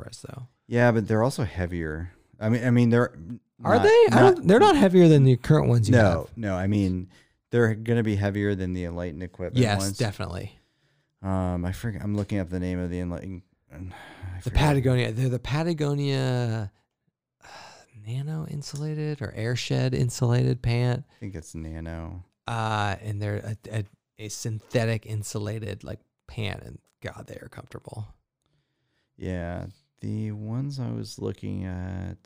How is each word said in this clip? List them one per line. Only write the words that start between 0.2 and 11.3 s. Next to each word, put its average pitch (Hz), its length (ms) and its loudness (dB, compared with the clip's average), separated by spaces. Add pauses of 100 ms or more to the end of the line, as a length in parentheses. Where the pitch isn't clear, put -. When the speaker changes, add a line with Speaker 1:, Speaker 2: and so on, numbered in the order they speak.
Speaker 1:
though. 127 160 -14 (240)
Speaker 2:
Yeah, 120 240 4
but 110 160 2
they're 110 160 2
also 139 200 0
heavier. 85 680 -6 (280)
I 110 100 0
mean, 117 160 0
I 127 60 2
mean, 120 180 4
they're 120 240 2 (500)
Speaker 1:
Are 202 120 2
Speaker 2:
not, - 80 4
Speaker 1:
they? 403 60 6 (220)
I - 100 8
Speaker 2:
not 381 140 10
Speaker 1:
don't, 311 120 -4
they're 208 120 8
not 311 160 8
heavier 185 320 8
than 147 160 8
the 131 140 8
current 147 320 4
ones 117 200 4
you 127 40 6
Speaker 2:
No, 117 100 8
Speaker 1:
have. 82 340 0
Speaker 2:
no. 101 180 -4
I 92 120 -2
mean, 92 420 0 (420)
they're 117 240 4
gonna 117 280 0
be 107 120 2
heavier 101 400 0
than 92 180 -4
the 90 120 -4
Enlightened 85 380 -6
Equipment 92 380 -4
Speaker 1:
Yes, 104 200 2
Speaker 2:
ones. 98 160 -4
Speaker 1:
definitely. 98 640 -8 (640)
Speaker 2:
Um, 92 440 -2